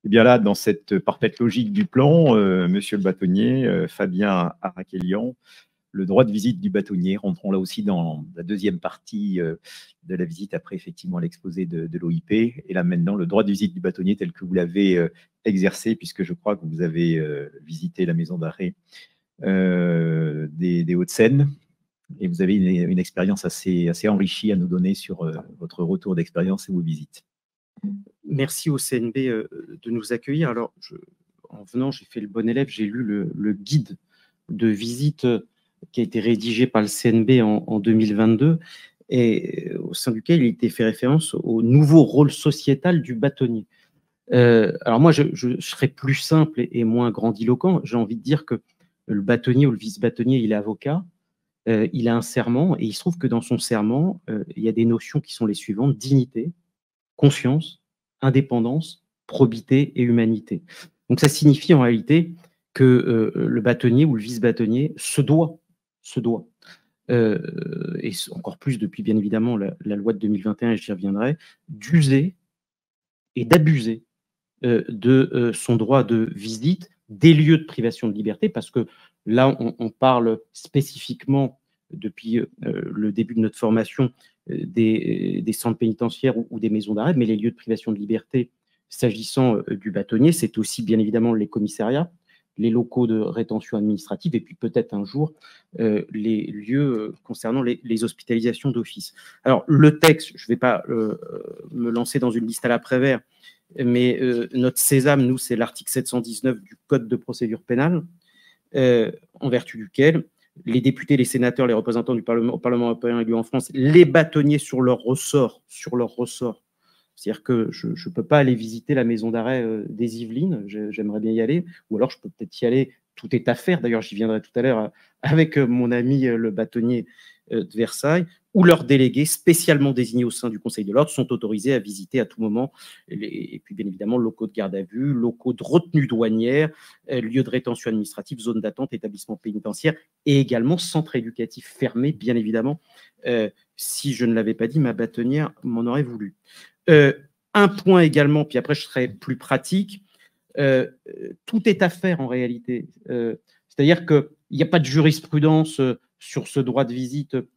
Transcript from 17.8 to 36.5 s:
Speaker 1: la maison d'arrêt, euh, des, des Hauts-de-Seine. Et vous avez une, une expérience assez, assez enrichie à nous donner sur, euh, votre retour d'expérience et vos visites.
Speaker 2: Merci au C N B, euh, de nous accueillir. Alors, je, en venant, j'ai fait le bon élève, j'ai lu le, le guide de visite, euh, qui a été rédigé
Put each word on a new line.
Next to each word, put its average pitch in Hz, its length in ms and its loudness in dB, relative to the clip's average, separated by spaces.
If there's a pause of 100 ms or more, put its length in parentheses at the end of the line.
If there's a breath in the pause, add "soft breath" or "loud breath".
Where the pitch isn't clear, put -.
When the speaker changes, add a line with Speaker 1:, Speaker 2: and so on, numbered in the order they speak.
Speaker 1:
la 85 80 -2
maison 85 240 -4
d'arrêt, 82 380 -8 (680 soft breath)
euh, 82 1080 0
des, 87 340 -2
des 87 100 0
Hauts-de-Seine. 120 540 4 (720)
Et 92 80 -2
vous 87 120 -4
avez 95 140 2
une, 92 340 2
une 92 100 0
expérience 92 440 -2
assez, 90 460 -2
assez 85 180 -4
enrichie 101 460 0
à - 20 0
nous 90 120 0
donner 90 260 0
sur, 87 300 -8
euh, 80 100 -4 (260)
votre 85 240 -10
retour 92 320 -4
d'expérience 90 540 -4
et - 20 -6
vos 90 80 -2
visites. 78 460 -8 (1000)
Speaker 2:
Merci 139 440 -4
au 139 80 -2
C 127 200 -4
N 113 140 -4
B, 120 80 -6
euh, 120 280 -4 (340)
de 117 80 -12
nous 113 220 -6
accueillir. 143 380 -2
Alors, 117 320 -6
je, - 140 -20 (540)
en 104 140 -20
venant, 127 280 -4
j'ai 110 140 -14
fait - 140 -14
le 104 80 -10
bon 110 200 -4
élève, 135 200 0
j'ai 110 180 -4
lu 117 180 -6
le, 101 300 -4
le 104 200 -2
guide 104 420 -4 (540)
de 113 180 -2
visite, 120 560 -2
euh, 120 240 0 (460)
qui 123 80 -2
a - 20 2
été 110 160 -4
rédigé 113 480 0